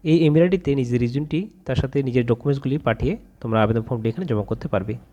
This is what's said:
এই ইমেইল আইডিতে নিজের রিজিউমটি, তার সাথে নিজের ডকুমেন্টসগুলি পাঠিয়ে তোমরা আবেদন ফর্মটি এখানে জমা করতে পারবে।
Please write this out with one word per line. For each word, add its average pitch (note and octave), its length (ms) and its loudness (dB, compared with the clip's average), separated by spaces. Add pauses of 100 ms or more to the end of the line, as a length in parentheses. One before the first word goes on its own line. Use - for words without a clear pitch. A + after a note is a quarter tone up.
এই D#3+ 140 4 (100)
ইমেইল D3+ 180 6
আইডিতে F#3 240 0 (100)
নিজের A#2+ 240 0
রিজিউমটি, D3 360 -2 (260)
তার C3 160 -2
সাথে C3+ 160 -4 (100)
নিজের B2 220 2
ডকুমেন্টসগুলি C#3 460 0 (120)
পাঠিয়ে A#2+ 260 0 (280)
তোমরা A2 240 -2
আবেদন A2+ 220 0
ফর্মটি A2+ 240 -4
এখানে F3+ 180 -6
জমা G#2 220 0
করতে - 220 -6
পারবে। G#2 200 -2 (200)